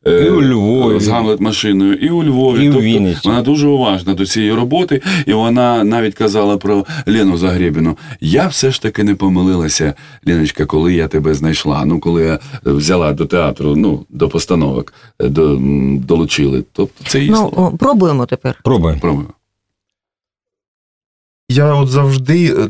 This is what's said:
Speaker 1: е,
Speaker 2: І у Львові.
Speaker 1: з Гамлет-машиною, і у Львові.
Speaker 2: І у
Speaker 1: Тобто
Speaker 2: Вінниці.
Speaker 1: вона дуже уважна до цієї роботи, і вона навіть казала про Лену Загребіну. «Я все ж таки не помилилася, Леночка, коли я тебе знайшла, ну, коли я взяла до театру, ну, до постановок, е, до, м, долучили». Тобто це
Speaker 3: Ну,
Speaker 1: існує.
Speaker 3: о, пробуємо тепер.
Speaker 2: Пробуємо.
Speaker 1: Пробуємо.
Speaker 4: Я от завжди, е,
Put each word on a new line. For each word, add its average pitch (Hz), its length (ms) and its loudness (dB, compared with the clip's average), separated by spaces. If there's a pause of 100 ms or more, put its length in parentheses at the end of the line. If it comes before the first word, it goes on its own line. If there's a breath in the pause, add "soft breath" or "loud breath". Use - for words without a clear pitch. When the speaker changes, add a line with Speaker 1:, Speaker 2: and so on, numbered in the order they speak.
Speaker 1:
е, 87 180 4
Speaker 2:
І - 40 4
у 175 120 4
Львові. 117 580 2
Speaker 1:
з 104 80 0
Гамлет-машиною, 107 840 0
і 156 160 -2
у 170 140 0
Львові. 131 420 2
Speaker 2:
І 143 40 4
у - 40 4
Speaker 1:
Тобто 131 140 2
Speaker 2:
Вінниці. 98 360 2
Speaker 1:
вона 113 180 0
дуже 147 260 2
уважна 98 460 0
до 95 120 -2
цієї 107 280 -2
роботи, 135 480 0 (260 loud breath)
і - 60 0
вона 117 500 0
навіть 110 320 -2
казала 104 420 0
про 101 280 -2 (220 loud breath)
Лену 98 300 2
Загребіну. 82 600 0 (240 loud breath)
«Я 120 260 0
все 135 240 -2
ж - 100 -6
таки 107 220 -2
не 101 120 2
помилилася, 90 760 0 (340 loud breath)
Леночка, 80 380 0
коли 82 280 0
я 82 140 0
тебе 78 260 -2
знайшла, 76 520 -2
ну, - 140 0
коли 85 240 0
я 78 160 -2 (260 loud breath)
взяла 76 480 0
до 73 120 -2
театру, 73 500 0
ну, 76 340 0
до 80 200 -2
постановок, 76 640 -2 (280 soft breath)
е, 62 60 0
до, 73 280 2
м, 67 440 0
долучили». 69 640 -2 (100)
Тобто - 340 -6
це 139 120 -2
Speaker 3:
Ну, 139 40 0
Speaker 1:
існує. 214 320 0
Speaker 3:
о, 185 160 0
пробуємо 170 540 0
тепер. - 380 -6
Speaker 2:
Пробуємо. 82 380 0
Speaker 1:
Пробуємо. 73 320 -4 (2250)
Speaker 4:
Я 147 240 2
от 143 160 2
завжди, 139 640 2
е, 104 160 0